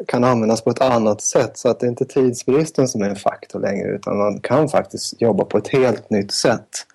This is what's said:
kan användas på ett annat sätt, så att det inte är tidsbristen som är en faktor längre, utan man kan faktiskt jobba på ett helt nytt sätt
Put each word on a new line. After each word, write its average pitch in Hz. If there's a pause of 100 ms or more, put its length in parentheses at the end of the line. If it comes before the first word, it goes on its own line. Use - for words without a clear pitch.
kan 123
användas 113
på 131
ett 117
annat 113
sätt, -
så -
att 113
det 127
inte 120
är -
tidsbristen 131
som 117
är 101
en 101
faktor -
längre, 98
utan 101
man 101
kan 151
faktiskt -
jobba 104
på -
ett 107
helt 127
nytt 101
sätt 113 (260)